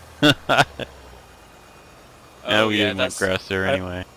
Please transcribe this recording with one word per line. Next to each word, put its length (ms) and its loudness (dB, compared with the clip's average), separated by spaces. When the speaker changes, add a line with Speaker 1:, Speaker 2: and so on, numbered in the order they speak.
Speaker 1:
<laughs> 440 2
Yeah, 140 2
Speaker 2:
Oh, 60 2
Speaker 1:
we 100 0
Speaker 2:
yeah, 120 0
Speaker 1:
didn't 100 -6
want 100 -2
Speaker 2:
that's 80 -12
Speaker 1:
grass 300 -2
there 200 0
Speaker 3:
I, 60 0
Speaker 1:
anyway. 320 -6